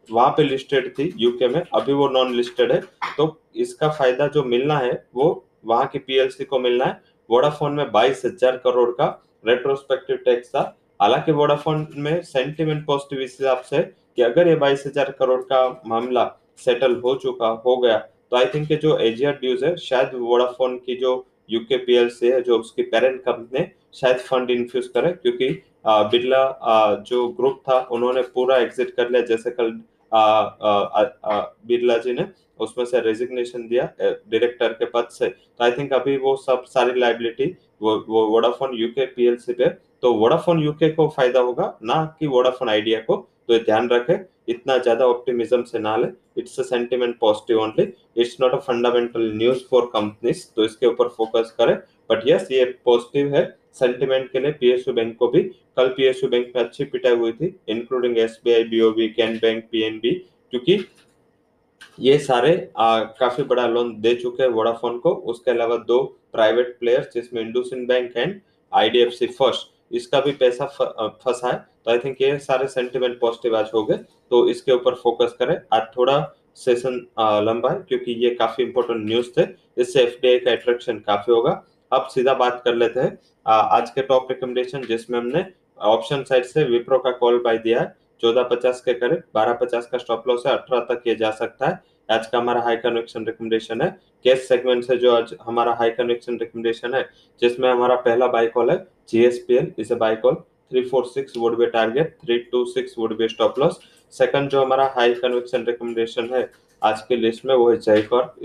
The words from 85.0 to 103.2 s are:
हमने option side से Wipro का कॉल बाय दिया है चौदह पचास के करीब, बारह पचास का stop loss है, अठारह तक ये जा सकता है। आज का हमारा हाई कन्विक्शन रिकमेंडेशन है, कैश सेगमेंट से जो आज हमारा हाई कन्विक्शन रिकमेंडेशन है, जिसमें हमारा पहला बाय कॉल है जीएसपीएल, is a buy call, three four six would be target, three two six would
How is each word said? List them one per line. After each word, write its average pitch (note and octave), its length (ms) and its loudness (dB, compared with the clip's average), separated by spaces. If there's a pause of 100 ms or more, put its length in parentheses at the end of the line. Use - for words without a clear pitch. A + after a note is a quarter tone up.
हमने B2 280 -2 (320)
option A2+ 440 0
side B2+ 220 0
से D3+ 200 -2
Wipro B2 400 0
का B2+ 60 0
कॉल A#2+ 280 2
बाय A#2 200 0
दिया A2+ 220 0
है F#3+ 160 -6 (240)
चौदह A#2 220 2
पचास B2 380 -2
के B2 140 0
करीब, B2 280 -2 (120)
बारह A2 180 2
पचास A#2+ 340 -4
का B2+ 120 -6
stop A#2 300 -4
loss A#2+ 180 0
है, C3 60 2
अठारह A#2+ 280 -2
तक A#2+ 260 -6
ये A2 80 0
जा A2 160 -2
सकता A#2 360 -6
है। F3+ 160 -4 (280)
आज A2+ 160 0
का A#2+ 120 -2
हमारा A#2+ 220 -2
हाई A#2 160 0
कन्विक्शन A2+ 500 -4
रिकमेंडेशन A2+ 540 -4
है, F3+ 200 -4 (240)
कैश C3 140 6
सेगमेंट B2 460 0
से B2 120 0
जो A#2+ 180 4
आज A2+ 280 0
हमारा A#2 320 0
हाई A#2 160 0
कन्विक्शन A#2+ 480 -2
रिकमेंडेशन A2+ 560 -4
है, B2 140 -2 (320)
जिसमें B2 300 2
हमारा B2 260 2
पहला B2 300 2
बाय A#2 200 2
कॉल A#2+ 240 0
है - 240 -4 (140)
जीएसपीएल, A#2+ 720 2
is G#2+ 60 -8
a A#2 120 -2
buy A2+ 140 0
call, A2+ 240 0 (380)
three B2 100 0
four B2+ 180 0
six B2 400 -8
would A#2 160 0
be A#2 160 2
target, A#2 320 0 (180)
three A#2+ 140 0 (160)
two B2 120 0 (120)
six B2 60 -2 (160)
would A2 200 -4